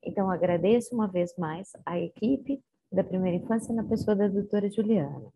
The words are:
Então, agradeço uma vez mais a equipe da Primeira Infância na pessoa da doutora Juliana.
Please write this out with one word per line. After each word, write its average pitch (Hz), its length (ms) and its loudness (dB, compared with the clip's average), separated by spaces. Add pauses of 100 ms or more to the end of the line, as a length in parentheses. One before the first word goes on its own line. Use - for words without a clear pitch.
Então, 190 280 -2
agradeço 180 640 2
uma 220 120 0
vez 175 320 -2
mais 170 340 -6 (140)
a 175 120 -2
equipe 254 640 -2 (300)
da 185 120 2
Primeira 185 320 0
Infância 220 380 -2
na 226 100 -2
pessoa 214 300 2
da 202 140 4
doutora 202 420 0
Juliana. 151 640 0